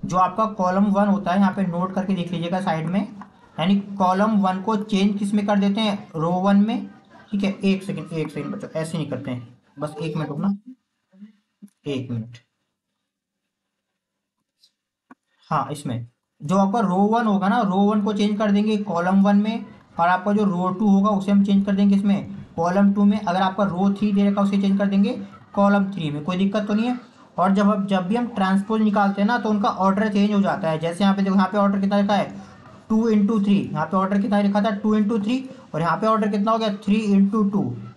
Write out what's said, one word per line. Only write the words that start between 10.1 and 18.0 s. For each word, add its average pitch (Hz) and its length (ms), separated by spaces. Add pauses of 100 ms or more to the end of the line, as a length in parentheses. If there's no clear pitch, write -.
minute 147 140
रुकना, 202 260 (1300)
एक 123 240
मिनट। 113 260 (3000)
हाँ, 143 220
इसमें 120 360 (340)
जो 151 160
आपका 196 240
रो 180 140 (120)
वन 226 180
होगा 190 240
ना, 240 120
रो 185 200
वन 208 220